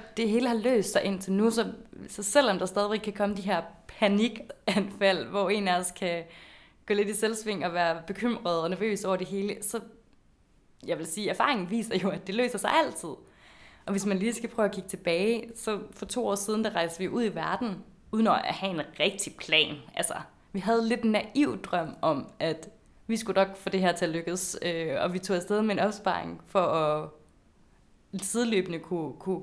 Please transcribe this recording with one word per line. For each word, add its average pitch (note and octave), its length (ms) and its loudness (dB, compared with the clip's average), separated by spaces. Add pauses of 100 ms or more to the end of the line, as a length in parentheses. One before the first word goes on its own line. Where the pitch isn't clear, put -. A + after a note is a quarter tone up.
(180)
det A3+ 120 2
hele A#3+ 180 4
har A#3 80 2
løst A3 360 2
sig - 120 4
indtil F#3+ 300 -2
nu, G#3 160 4
så, A3+ 220 2 (360)
så - 160 -10
selvom A3 360 4
der F3 60 0
stadigvæk G3+ 340 0
kan G#3 140 -6
komme G3+ 220 0
de F#3+ 60 -6
her F3+ 200 0 (260)
panikanfald, G3 1400 2
hvor F#3 220 0
en G#3 180 2
af F3+ 120 4
os F3+ 120 -2
kan E3+ 320 -2 (640)
gå G#3+ 80 0
lidt G#3 160 4
i G#3+ 40 -4
selvsving G#3+ 520 -2
og F3 80 -2
være E3+ 340 2
bekymret F#3+ 540 0
og E3 80 0
nervøs G3+ 360 -2
over F#3+ 100 2
det F3+ 120 -4
hele, G3 360 -4
så - 160 -4 (1080)
jeg D#3+ 100 -2
vil D#3+ 100 -8
sige, G#3 220 -4
erfaringen G3+ 400 0
viser G#3+ 340 -2
jo, G3 60 0
at E3+ 180 -6
det G3 80 -6
løser A#3+ 220 0
sig - 120 0 (160)
altid. - 240 -8 (760)
Og F#3+ 60 -4
hvis G3 140 0
man G3+ 120 2
lige A3 160 0
skal A3+ 160 -6
prøve G#3+ 180 2
at G3+ 80 -4
kigge F#3+ 140 -8
tilbage, G3+ 640 0
så G#3 240 -4 (120)
for - 140 -12
to A3+ 220 -2
år G3+ 80 2
siden, G#3+ 280 0
der G#3+ 120 -2
rejste E3+ 240 0
vi F#3 100 -2
ud A#3+ 140 0
i G3 120 0
verden, E3+ 480 -4 (280)
uden A3 160 4
at F3+ 60 6 (100)
have - 300 -2
en D#3+ 80 -2 (180)
rigtig F#3+ 400 0
plan. D#3 360 2 (200)
Altså, - 180 0 (400)
vi G3+ 60 -4
havde A3+ 280 4
lidt A#3 140 2
en A3 100 4
naiv G#3+ 500 2
drøm D#3+ 400 -4
om, D3 260 0 (120)
at D#3 300 -2 (380)
vi A3 100 0
skulle G3 300 2
nok F#3+ 100 -12
få - 120 -8
det F#3+ 100 2
her F#3 120 4
til F3 140 -2
at E3 60 0
lykkes, E3+ 500 -4
øh, E3 380 -2
og F3+ 140 0
vi F#3 60 -2
tog F#3+ 160 0
afsted F3+ 260 0
med G#3+ 140 2
en - 40 0
opsparing F3 680 -2
for - 140 2
at D#3 480 2 (1120)
sideløbende F#3+ 580 0
kunne, D#3+ 340 -4
kunne, F#3+ 300 -4